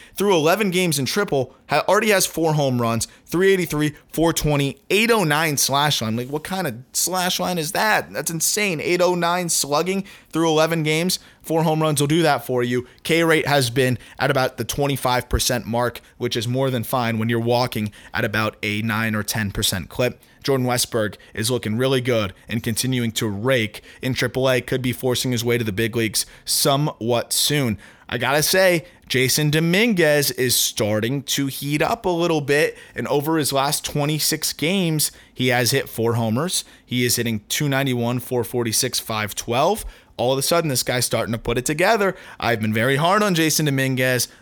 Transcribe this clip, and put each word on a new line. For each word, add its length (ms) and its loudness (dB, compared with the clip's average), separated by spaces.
through 220 2
eleven 360 4
games 280 2
in 60 0
triple, 500 -2
ha-, 180 2
already 220 4
has 160 2
four 300 0
home 260 2
runs, 260 0
three 280 2
eighty-three, 420 0
four 240 2
twenty, 560 0
eight 200 4
oh 140 4
nine 320 2
slash 460 2
line. 160 -2
Like, 100 -6
what 160 -6
kind 240 -4
of 80 -6
slash 480 -2
line 180 -2
is 140 -4
that? 400 0
That's 180 -6
insane. 520 -2
Eight 200 0
oh 140 4
nine 320 0
slugging 560 0
through 180 2
eleven 340 2
games. 360 0
Four 220 0
home 180 2
runs 200 2
will 60 2
do 160 2
that 220 2
for 160 0
you. 280 -2
K 200 2
rate 240 4
has 220 4
been 280 2
at 100 2
about 280 0
the 80 -4
twenty-five 640 -2
percent 360 0
mark, 360 -2
which 180 -4
is 100 -2
more 240 0
than 140 -2
fine 360 -2
when 100 -2
you're 100 0
walking 540 0
at 120 -2
about 380 -2
a 180 -2
nine 340 -2
or 80 -2
ten 280 -4
percent 360 -4
clip. 340 -2
Jordan 240 0
Westberg 520 -2
is 180 -2
looking 240 -2
really 240 2
good 340 0
and 160 -4
continuing 480 -2
to 160 -2
rake 540 0
in 120 -2
triple 360 0
A, 120 2
could 200 -4
be 120 0
forcing 400 -2
his 100 -2
way 140 2
to 80 -2
the 80 -2
big 240 -2
leagues 280 0
somewhat 880 0
soon. 440 0
I 100 -4
gotta 240 0
say, 440 4
Jason 400 2
Dominguez 800 2
is 240 0
starting 680 0
to 240 -2
heat 340 -4
up 240 -2
a 40 0
little 300 0
bit, 380 0
and 140 -6
over 280 0
his 140 0
last 320 -2
twenty-six 680 -2
games, 580 0
he 160 0
has 220 2
hit 180 -2
four 240 -2
homers. 500 -2
He 200 -2
is 120 0
hitting 320 -4
two 180 -2
ninety-one, 520 0
four 240 -2
forty-six, 560 -2
five 360 -4
twelve. 480 0
All 160 0
of 80 0
a 20 -2
sudden, 280 2
this 140 0
guy's 220 -2
starting 280 -2
to 40 -2
put 200 -4
it 80 -2
together. 500 2
I've 220 0
been 120 0
very 220 2
hard 280 2
on 120 2
Jason 300 2
Dominguez, 640 0